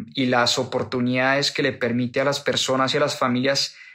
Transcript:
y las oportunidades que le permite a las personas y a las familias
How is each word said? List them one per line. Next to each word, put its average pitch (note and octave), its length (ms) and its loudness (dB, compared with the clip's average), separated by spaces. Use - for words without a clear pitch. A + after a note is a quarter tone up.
y C3 140 0
las A#2+ 300 2
oportunidades B2+ 920 0
que D3+ 120 -2
le C3+ 100 0
permite B2 480 0
a - 20 2
las C#3 160 0
personas C3 540 0
y D3+ 40 2
a C#3+ 40 4
las C#3+ 180 -2
familias B2+ 560 0